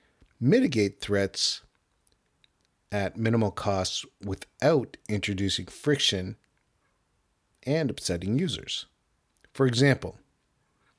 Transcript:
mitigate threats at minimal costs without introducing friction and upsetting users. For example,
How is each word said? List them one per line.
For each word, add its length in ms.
mitigate 600
threats 600
at 240
minimal 340
costs 540
without 720
introducing 560
friction 720
and 260
upsetting 500
users. 460
For 140
example, 520